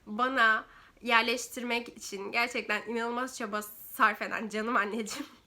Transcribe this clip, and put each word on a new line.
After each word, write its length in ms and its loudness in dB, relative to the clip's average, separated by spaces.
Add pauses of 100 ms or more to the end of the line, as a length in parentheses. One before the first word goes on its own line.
bana 580 4 (380)
yerleştirmek 840 0
için 440 -10
gerçekten 500 0
inanılmaz 560 -4
çaba 240 -4
sarf 600 0
eden 260 -4
canım 280 0
anneciğim, 500 0 (200)